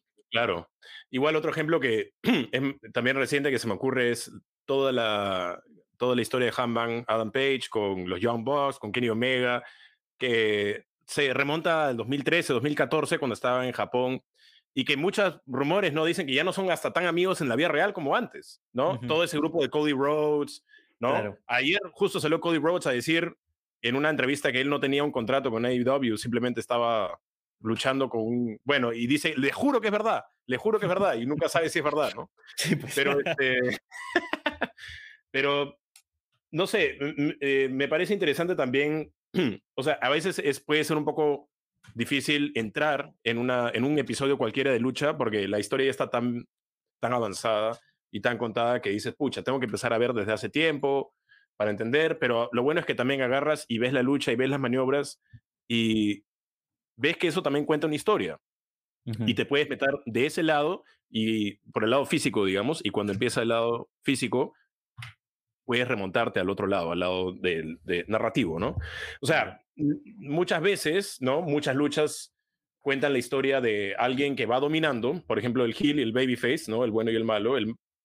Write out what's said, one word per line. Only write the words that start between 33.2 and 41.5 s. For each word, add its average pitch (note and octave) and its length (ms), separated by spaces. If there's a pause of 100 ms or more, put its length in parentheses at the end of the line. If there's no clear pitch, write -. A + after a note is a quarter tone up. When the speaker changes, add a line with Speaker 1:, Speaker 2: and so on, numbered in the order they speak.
Speaker 1:
<laughs> - 600 (560)
pero, C#3+ 480 (720)
no F3 160
sé, E3 320
m-, C#3+ 180
m-, D3 220
eh, C3+ 320
me C3+ 160
parece E3 260
interesante E3+ 420
también, D3 580 (200)
<clears throat> - 420
o C3 80
sea, D3 180
a B2+ 80
veces D#3+ 300
es, C#3 200
puede D3+ 240
ser D3+ 140
un D3+ 80
poco D3 440 (460)